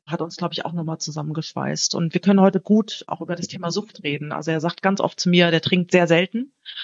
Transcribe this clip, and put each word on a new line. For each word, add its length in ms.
hat 160
uns, 160
glaub 160
ich, 120
auch 60
nochmal 260
zusammengeschweißt. 960
Und 200
wir 80
können 180
heute 220
gut 460
auch 120
über 160
das 140
Thema 200
Sucht 340
reden. 280
Also 200
er 100
sagt 200
ganz 200
oft 180
zu 100
mir, 220
der 100
trinkt 300
sehr 160
selten 460